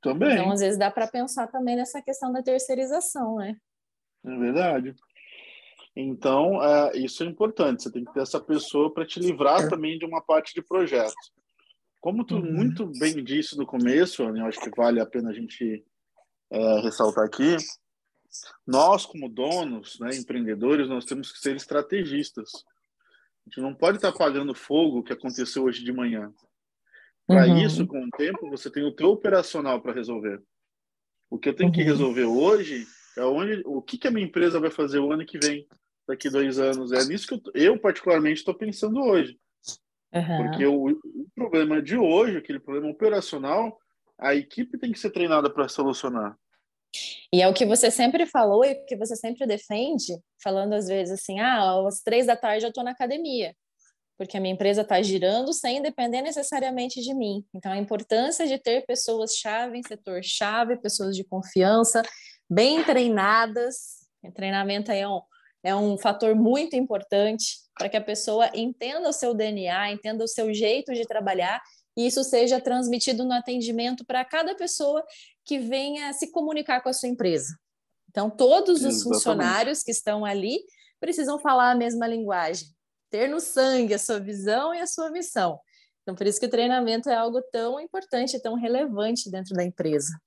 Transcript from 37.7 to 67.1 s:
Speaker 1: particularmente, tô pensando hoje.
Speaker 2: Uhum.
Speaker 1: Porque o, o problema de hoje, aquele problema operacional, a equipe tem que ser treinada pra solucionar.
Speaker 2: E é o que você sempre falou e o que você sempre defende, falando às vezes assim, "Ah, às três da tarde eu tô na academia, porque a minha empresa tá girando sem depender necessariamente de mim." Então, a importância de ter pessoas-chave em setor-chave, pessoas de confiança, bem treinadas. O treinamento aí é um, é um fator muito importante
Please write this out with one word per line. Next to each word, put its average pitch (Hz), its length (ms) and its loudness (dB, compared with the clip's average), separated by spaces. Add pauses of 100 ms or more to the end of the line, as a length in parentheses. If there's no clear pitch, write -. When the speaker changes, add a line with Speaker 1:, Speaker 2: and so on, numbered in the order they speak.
Speaker 1:
particularmente, 156 640 2
tô 185 100 -2
pensando 214 460 -4
hoje. 190 400 2 (760)
Speaker 2:
Uhum. 170 240 0
Speaker 1:
Porque 156 300 2
o, 139 240 2
o - 420 -6
problema 160 480 0
de 156 160 -2
hoje, 196 400 4
aquele 139 220 -8
problema 147 320 -6
operacional, 196 880 -2 (400)
a 139 160 2
equipe 233 420 -4
tem 240 140 -4
que - 80 -6
ser 208 100 -4
treinada 160 400 2
pra 143 180 -2
solucionar. 123 680 -4 (960)
Speaker 2:
E 180 80 8
é 185 60 8
o 190 80 6
que 240 100 4
você 220 240 4
sempre 277 380 2
falou 220 360 4
e 269 100 4
o - 120 -10
que 254 100 -6
você 220 200 -6
sempre 240 320 -6
defende, 214 680 -2 (300)
falando 196 300 0
às 208 140 -2
vezes 190 320 -2
assim, 196 200 -8
"Ah, 196 480 2
às 196 160 -4
três 233 240 2
da 233 100 4
tarde 220 300 0
eu 226 40 -4
tô 247 120 -8
na 247 80 -6
academia, 254 640 -4 (640)
porque 196 200 -8
a - 20 -4
minha 190 140 -2
empresa 202 280 2
tá 202 200 2
girando 202 500 0
sem 269 300 -2
depender 254 400 -2
necessariamente 262 800 -4
de 254 120 -6
mim." 208 300 -4 (100)
Então, 190 160 -10
a 190 80 -4
importância 226 680 -2
de 262 100 -2
ter 254 280 -2
pessoas-chave 226 920 -4
em 247 60 -10
setor-chave, 214 960 -4
pessoas 196 400 -4
de 190 80 -6
confiança, 196 760 4 (480)
bem 254 360 6
treinadas. 233 1200 2 (160)
O 180 80 -18
treinamento 196 580 -2
aí 202 100 0
é 202 100 -4
um, 196 120 -4 (440)
é 190 100 2
um 202 220 2
fator 214 360 2
muito 262 440 4
importante 214 800 0 (200)